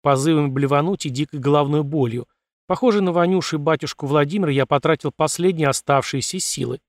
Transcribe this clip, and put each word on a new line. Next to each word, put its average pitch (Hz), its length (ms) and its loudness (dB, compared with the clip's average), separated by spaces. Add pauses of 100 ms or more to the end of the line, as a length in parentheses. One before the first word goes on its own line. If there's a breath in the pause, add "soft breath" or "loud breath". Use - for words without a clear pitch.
позывами 147 460 2
блевануть 143 600 0
и 143 40 -6
дикой 143 300 -6
головной 147 420 2
болью. 127 460 -4 (400)
Похоже, 208 340 2
на 185 80 0
Ванюшу 175 460 0
и - 20 -2
батюшку 151 480 -2
Владимира 147 460 0
я 135 120 2
потратил 147 460 0
последние 160 580 0
оставшиеся 135 720 -2
силы. 123 400 -6 (100)